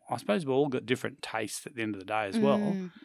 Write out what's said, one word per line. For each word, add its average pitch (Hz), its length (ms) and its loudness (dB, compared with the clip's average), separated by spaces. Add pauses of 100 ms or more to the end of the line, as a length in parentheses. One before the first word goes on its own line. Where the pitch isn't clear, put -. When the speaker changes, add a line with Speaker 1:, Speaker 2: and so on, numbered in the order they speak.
(100)
Speaker 1:
I 127 60 0
suppose 196 280 0
we've 135 80 0
all 143 160 4
got - 160 -2
different 120 380 -2
tastes - 420 -4
at - 120 -12
the 117 60 -4
end 107 120 -2
of 95 60 -8
the 92 60 -14
day 107 200 0
as 95 100 -2
well. 208 220 6
Speaker 2:
Mm, 196 320 -2 (140)